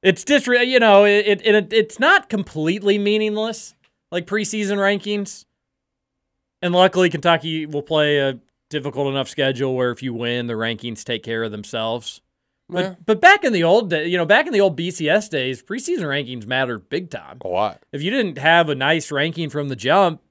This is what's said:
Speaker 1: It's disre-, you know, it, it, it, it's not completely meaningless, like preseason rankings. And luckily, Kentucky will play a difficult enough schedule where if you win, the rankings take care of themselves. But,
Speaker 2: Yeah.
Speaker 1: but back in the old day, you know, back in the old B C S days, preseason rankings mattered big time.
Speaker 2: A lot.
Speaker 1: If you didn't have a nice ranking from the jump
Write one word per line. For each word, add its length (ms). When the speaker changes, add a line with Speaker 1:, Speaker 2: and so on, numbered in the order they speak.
Speaker 1:
It's 200
disre-, 440
you 120
know, 260
it, 200
it, 200
it, 280
it's 260
not 300
completely 720
meaningless, 720
like 160
preseason 500
rankings. 680
And 120
luckily, 360
Kentucky 560
will 160
play 380
a 200
difficult 380
enough 200
schedule 480
where 160
if 120
you 100
win, 340
the 60
rankings 500
take 200
care 200
of 80
themselves. 680
But, 160
Speaker 2:
Yeah. 100
Speaker 1:
but 160
back 220
in 100
the 100
old 260
day, 180
you 100
know, 80
back 200
in 80
the 80
old 140
B 160
C 180
S 200
days, 340
preseason 400
rankings 420
mattered 440
big 200
time. 320
Speaker 2:
A 60
lot. 340
Speaker 1:
If 100
you 100
didn't 260
have 320
a 60
nice 360
ranking 380
from 200
the 60
jump 560